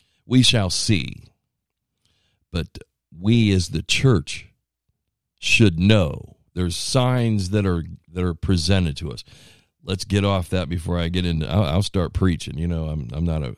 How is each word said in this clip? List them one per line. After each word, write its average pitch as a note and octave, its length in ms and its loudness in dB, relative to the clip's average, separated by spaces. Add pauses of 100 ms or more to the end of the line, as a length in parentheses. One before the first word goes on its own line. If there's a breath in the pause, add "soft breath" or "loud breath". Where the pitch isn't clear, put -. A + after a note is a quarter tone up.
(260)
We B2+ 160 4
shall G#2+ 300 2
see. - 540 -2 (1300)
But - 280 -8 (360)
we G#2+ 360 4
as F#2 180 2
the - 140 -4
church - 640 0 (920)
should F#2 400 4
know. F#2+ 580 2 (180)
There's F2 200 -2
signs A#2 760 0
that G#2 160 0
are, E2+ 160 0 (280)
that F2+ 120 -4
are F2+ 100 0
presented F2 640 0
to - 140 -10
us. - 120 -14 (600 loud breath)
Let's F#2+ 220 -6
get G2 200 2
off G2 240 0
that F#2 180 -2
before F2 300 -4
I E2+ 120 -2
get F2+ 180 -2
into, D#2+ 200 -2
I'll, G2+ 180 2
I'll E2 180 0
start F2+ 300 -2
preaching. F2 440 0
You E2 100 -4
know, E2 180 -4
I'm, D2+ 280 -6
I'm D#2+ 120 -4
not D#2+ 180 -2
a, B1 140 -8